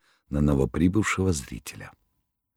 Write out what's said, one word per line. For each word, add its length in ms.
на 100
новоприбывшего 920
зрителя. 600